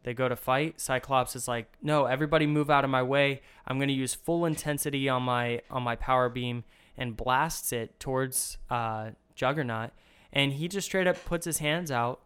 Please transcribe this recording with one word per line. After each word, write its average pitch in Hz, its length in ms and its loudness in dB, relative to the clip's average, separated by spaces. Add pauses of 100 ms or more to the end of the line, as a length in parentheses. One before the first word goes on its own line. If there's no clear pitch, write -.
they 123 100 -6
go 127 160 0
to 123 80 0
fight. 139 440 0
Cyclops 131 540 0
is 123 140 -6
like, 117 320 -4
"No, 147 260 4
everybody 151 400 4
move 151 220 2
out 139 160 6
of 139 60 0
my 131 120 4
way. 139 380 2 (260)
I'm 131 120 -2
gonna 139 140 2
use 131 220 0
full 170 300 0
intensity 147 640 -2
on 127 140 2
my, 120 480 0
on 127 120 -4
my 117 140 -2
power 127 320 2
beam," 120 360 -4 (340)
and 120 180 -4
blasts 131 560 0
it 117 260 -6
towards, 131 600 -2 (100)
uh, 113 440 -4 (220)
Juggernaut. 127 560 -2 (440)
And 139 200 4
he 151 140 -4
just 190 180 -4
straight 185 200 2
up 180 180 2
puts 170 220 -2
his 160 120 -2
hands 156 320 -2
out 123 360 -2